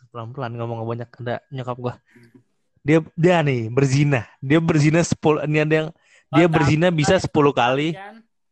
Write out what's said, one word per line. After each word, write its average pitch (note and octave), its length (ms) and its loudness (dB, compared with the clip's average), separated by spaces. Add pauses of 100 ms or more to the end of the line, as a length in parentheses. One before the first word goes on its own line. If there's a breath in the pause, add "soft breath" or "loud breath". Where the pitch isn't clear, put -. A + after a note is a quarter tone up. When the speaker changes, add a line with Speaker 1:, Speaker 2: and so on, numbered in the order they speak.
Speaker 1:
pelan-pelan A#2+ 480 -12
ngomong A#2 280 -8
banyak, A#2 260 -8 (100)
ada A#2+ 280 -8
nyokap B2+ 280 -10
gua. B2 180 -8 (840 soft breath)
Dia, D#3 220 2 (120)
dia E3+ 280 2
nih B2+ 260 -2
berzina. C3+ 600 0 (100)
Dia C#3 180 0
berzina D#3+ 440 2
sepuluh, D#3 420 0
ini D3+ 160 -2
ada D3+ 160 0
yang D#3 140 -4 (400 soft breath)
dia D#3+ 160 4
Speaker 2:
Oh, E3+ 60 2
Speaker 1:
berzina D#3 360 2
Speaker 2:
tahu. F3 80 0
Speaker 1:
bisa D3+ 220 2
sepuluh D3 340 2
kali. C3 400 0
Speaker 2:
Kan? G#3 300 -14 (300)